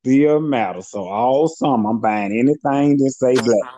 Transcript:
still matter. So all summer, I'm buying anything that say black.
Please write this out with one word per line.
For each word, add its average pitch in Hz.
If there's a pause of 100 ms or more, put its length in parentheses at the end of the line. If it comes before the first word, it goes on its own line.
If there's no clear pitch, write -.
still 147
matter. 110
So 98
all 123
summer, 123
I'm 113
buying 107
anything 143
that 135
say 127
black. 113